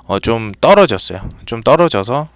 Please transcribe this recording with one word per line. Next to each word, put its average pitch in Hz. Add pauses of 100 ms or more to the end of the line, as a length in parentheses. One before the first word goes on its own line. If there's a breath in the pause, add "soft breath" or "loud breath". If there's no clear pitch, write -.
어, 98
좀 110
떨어졌어요. 139 (260)
좀 117
떨어져서, 143